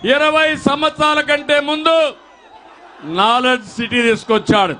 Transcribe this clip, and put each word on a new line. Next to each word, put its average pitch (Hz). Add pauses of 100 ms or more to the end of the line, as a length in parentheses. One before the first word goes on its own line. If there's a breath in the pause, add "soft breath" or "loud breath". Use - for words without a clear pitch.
(140)
ఇరవై 311 (200)
సంవత్సరాల 302 (100)
కంటే 294 (140)
ముందు 311 (1300)
నాలెడ్జ్ 240
సిటీ 233 (120)
తీసుకొచ్చాడు. 208